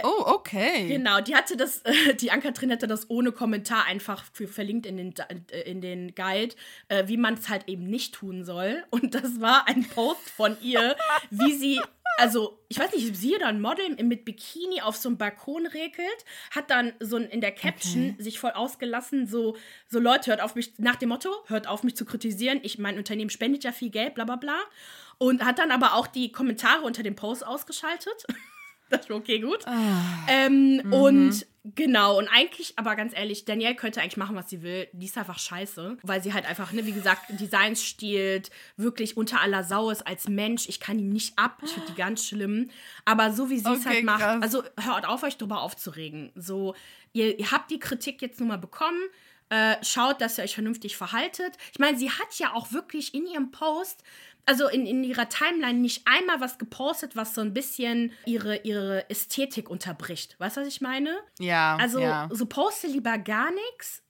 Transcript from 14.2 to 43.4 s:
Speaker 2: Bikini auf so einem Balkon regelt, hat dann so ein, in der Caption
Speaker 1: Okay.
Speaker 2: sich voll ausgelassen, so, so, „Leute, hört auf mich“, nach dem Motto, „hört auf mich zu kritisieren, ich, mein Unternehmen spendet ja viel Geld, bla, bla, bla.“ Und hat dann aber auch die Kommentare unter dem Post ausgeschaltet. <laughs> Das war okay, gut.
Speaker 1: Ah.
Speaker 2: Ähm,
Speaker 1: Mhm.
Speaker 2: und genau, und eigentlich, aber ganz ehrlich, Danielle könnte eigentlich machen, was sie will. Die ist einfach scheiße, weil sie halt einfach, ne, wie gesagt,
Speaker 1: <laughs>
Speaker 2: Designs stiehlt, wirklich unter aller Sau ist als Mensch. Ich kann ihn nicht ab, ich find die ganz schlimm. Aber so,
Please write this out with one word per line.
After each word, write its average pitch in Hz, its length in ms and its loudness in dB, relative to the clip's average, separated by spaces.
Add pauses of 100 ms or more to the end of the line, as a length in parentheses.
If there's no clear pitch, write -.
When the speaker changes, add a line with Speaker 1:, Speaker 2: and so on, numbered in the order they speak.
Speaker 2:
Bikini 349 580 -8
auf 220 140 -2
so 247 140 -4
einem 226 80 -2
Balkon 277 500 -4
regelt, 339 580 -6 (260)
hat 294 180 -6
dann 240 320 2
so 233 160 -4
ein, 233 80 -2
in 226 160 -4
der 202 100 0
Caption 175 640 -2
Speaker 1:
Okay. 208 100 -12
Speaker 2:
sich 214 160 -8
voll 240 120 -2
ausgelassen, 247 760 -4
so, 220 300 0 (320)
so, 233 100 0
„Leute, 247 320 6
hört 214 100 4
auf 214 140 -4
mich“, 240 240 -4
nach 240 160 4
dem 247 140 0
Motto, 269 200 -2 (180)
„hört 220 200 -2
auf 254 160 -2
mich 247 140 0
zu - 80 -6
kritisieren, 233 580 -2
ich, 214 140 -8
mein 202 200 -4
Unternehmen 214 320 -4
spendet 269 360 -2
ja 247 80 -2
viel 240 160 -6
Geld, 220 260 -2
bla, 226 80 -4
bla, 240 140 -4
bla.“ 285 200 -4 (600)
Und 254 260 4
hat 247 160 4
dann 330 120 4
aber 254 240 4
auch 226 120 2
die 247 240 -4
Kommentare 254 520 2
unter 233 200 -4
dem 202 140 -4
Post 226 280 -6
ausgeschaltet. 320 840 -6
<laughs> - 40 -6 (560)
Das 247 200 0
war 214 80 -2
okay, 220 220 0
gut. 277 260 -2
Speaker 1:
Ah. 180 640 0
Speaker 2:
Ähm, 269 560 8
Speaker 1:
Mhm. 196 100 2
Speaker 2:
und 277 520 8 (180)
genau, 214 560 4
und 208 80 2
eigentlich, 269 500 4
aber 214 180 0
ganz 220 200 -4
ehrlich, 208 280 -4
Danielle 226 320 0
könnte 233 260 -4
eigentlich 170 160 -4
machen, 196 180 -4
was 180 160 -10
sie 175 100 -10
will. 175 300 -6
Die 180 160 -12
ist 196 100 -10
einfach 185 220 -8
scheiße, 185 640 -8
weil 190 180 -2
sie 196 120 -4
halt 196 120 -2
einfach, 175 280 -6
ne, 220 120 -2
wie 214 60 -4
gesagt, 196 360 0
Speaker 1:
<laughs> 202 120 -8
Speaker 2:
Designs 214 440 2
stiehlt, 196 680 -2 (260)
wirklich 226 400 -2
unter 220 240 0
aller 190 220 2
Sau 202 260 0
ist 214 160 -4
als 180 220 -6
Mensch. 214 420 -2
Ich - 100 -8
kann 214 200 -4
ihn 196 100 -2
nicht 214 300 -2
ab, 240 240 0
ich 311 80 -6
find 320 180 -8
die 170 60 -12
ganz 196 320 -2
schlimm. 208 420 -2 (360)
Aber 220 260 4
so, 254 180 -2